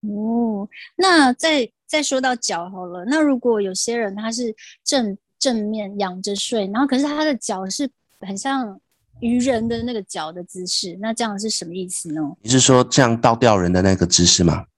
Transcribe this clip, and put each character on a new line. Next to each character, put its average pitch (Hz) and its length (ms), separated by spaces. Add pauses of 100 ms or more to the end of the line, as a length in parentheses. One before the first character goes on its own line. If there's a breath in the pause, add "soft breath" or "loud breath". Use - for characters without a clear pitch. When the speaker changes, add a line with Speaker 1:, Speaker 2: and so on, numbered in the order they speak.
Speaker 1:
哦， 214 640 (280 loud breath)
那 339 360
再， 285 380 (160)
再 302 160
说 269 180
到 254 140
脚 180 360
好 185 160
了， 175 200
那 302 140
如 285 180
果 233 220
有 190 120
些 233 240
人 202 200
他 220 160
是 226 220 (300 loud breath)
正， 226 320 (220)
正 226 300
面 208 300
仰 185 240
着 202 120
睡， 196 380
然 220 80
后 285 60
可 262 120
是 277 60
他 294 200
的 302 120
脚 190 340
是 269 180 (320)
很 196 160
像 247 440 (400)
愚 240 180
人 240 300
的 233 160
那 247 80
个 214 100
脚 165 300
的 180 100
姿 180 240
势， 180 340
那 226 140
这 240 80
样 208 160
是 220 100
什 208 160
么 165 80
意 180 160
思 170 240
呢？ 156 80 (220)
Speaker 2:
你 110 80
是 131 80
说 127 320
像 117 300
倒 117 160
吊 117 200
人 90 160
的 92 80
那 95 140
个 92 100
姿 87 220
势 90 160
吗？ 80 220 (140)